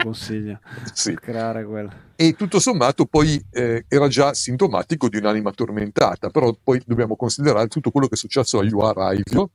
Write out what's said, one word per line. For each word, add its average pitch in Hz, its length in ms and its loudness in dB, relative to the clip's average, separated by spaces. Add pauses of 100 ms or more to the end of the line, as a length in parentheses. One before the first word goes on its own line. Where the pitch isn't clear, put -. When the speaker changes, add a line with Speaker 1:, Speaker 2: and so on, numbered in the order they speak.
Speaker 1:
consiglio, 107 580 -8
Speaker 2:
<laughs> - 320 -16
Sì. - 200 -4
Speaker 1:
per 82 60 -10
creare 113 440 -6
quel 104 260 -10 (240)
Speaker 2:
E 165 200 4
tutto 196 260 -2
sommato 151 460 2
poi, 151 440 2
eh, 117 380 -2
era 143 180 4
già 139 280 2
sintomatico 127 760 -2
di 101 80 -4
un'anima 107 340 0
tormentata, 104 800 -2
però 117 320 2
poi 127 240 2
dobbiamo 113 300 0
considerare 117 500 0
tutto 123 240 -4
quello 139 160 4
che - 80 -4
è - 40 -4
successo 117 420 0
a - 20 2
Juha 107 300 2
Raivio, 101 640 0